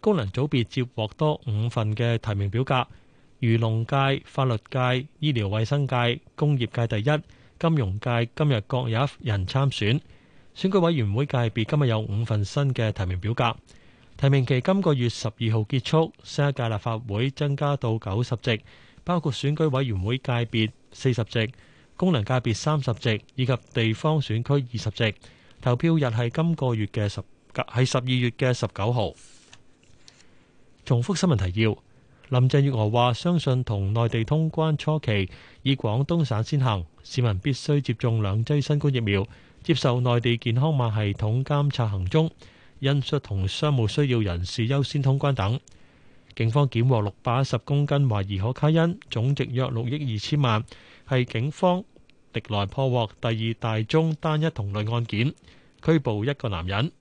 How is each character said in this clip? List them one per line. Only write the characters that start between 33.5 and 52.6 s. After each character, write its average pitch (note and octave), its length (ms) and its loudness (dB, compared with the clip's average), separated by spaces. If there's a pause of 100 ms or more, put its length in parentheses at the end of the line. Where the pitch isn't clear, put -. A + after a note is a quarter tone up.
同 G2 280 -2
內 A#2 160 2
地 A2+ 160 0
通 D#3 260 0
關 D#3+ 260 0
初 D#3 240 -2
期 G2+ 300 0 (320)
以 C3+ 120 2
廣 A#2 300 0
東 E3+ 200 0
省 A2+ 180 0
先 C#3+ 180 0
行， G#2+ 240 0 (180)
市 - 200 -6
民 G#2+ 160 2
必 C#3 140 -2
須 D3 280 0
接 C3 140 -4
種 A2+ 280 -2
兩 G#2 220 0
劑 D3 160 0
新 D3 180 0
冠 C#3+ 160 0
疫 B2 60 0
苗， G2+ 260 2 (360)
接 D#3+ 120 2
受 B2 260 2
內 A#2+ 200 2
地 A#2+ 160 2
健 A#2 180 -2
康 D3 180 2
碼 A#2+ 220 0
系 G#2+ 200 0
統 A2+ 280 0
監 C#3+ 280 0
察 A#2+ 180 -2
行 G2 180 -2
蹤， D#3+ 240 2 (520)
恩 C3+ 200 2
恤 D3 160 -2
同 F#2+ 300 -4
商 D3 280 0
務 A2 120 2
需 D3 220 0
要 A#2 100 2
人 F2+ 260 -2
士 A2+ 220 -2
優 C#3 140 2
先 C#3+ 200 -2
通 C3+ 160 4
關 C#3 160 2
等。 A2 240 0 (800)
警 A2+ 120 0
方 C#3 220 4
檢 A#2+ 160 2
獲 B2+ 160 4
六 G#2 100 -2 (100)
百 B2 180 0
一 C3+ 40 2
十 B2+ 140 -2
公 C#3+ 260 0
斤 C#3+ 240 2
懷 G2+ 200 0
疑 G2+ 100 -2
可 A2+ 140 -2
卡 D3 180 2
因， E3+ 280 2 (120)
總 B2 240 0
值 C3+ 120 -2
約 B2+ 240 -2
六 A#2+ 180 -4
億 C#3 260 -4
二 G#2 40 -4
千 D3 220 -2
萬， A2 240 2 (440)
係 B2+ 160 2
警 B2+ 260 -4
方 F3+ 340 2 (480)
歷 - 160 -4
來 G2+ 180 0